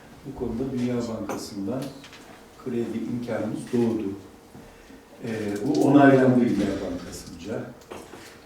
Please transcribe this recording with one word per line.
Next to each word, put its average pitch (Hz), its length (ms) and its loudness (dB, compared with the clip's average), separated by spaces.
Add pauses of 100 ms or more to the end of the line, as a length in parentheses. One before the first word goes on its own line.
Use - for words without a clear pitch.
(260)
bu - 120 -12
konuda 123 400 -4
Dünya 123 180 0
Bankası'ndan 110 840 -6 (840)
kredi 117 340 -4 (140)
imkanımız 113 480 -4 (120)
doğdu. 107 360 2 (1160)
Ee, 117 40 -6 (380)
bu 151 180 4
onaylandı 131 600 8
İller 101 240 2 (160)
Bankası'nca. 87 800 -10 (800)